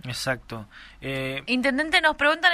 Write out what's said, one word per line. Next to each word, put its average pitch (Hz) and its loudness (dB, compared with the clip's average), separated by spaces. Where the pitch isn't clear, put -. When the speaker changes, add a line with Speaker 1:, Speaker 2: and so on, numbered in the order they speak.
Speaker 1:
Exacto. 120 -6
Eh, 135 -6
Speaker 2:
Intendente, 277 0
nos 311 4
preguntan 320 4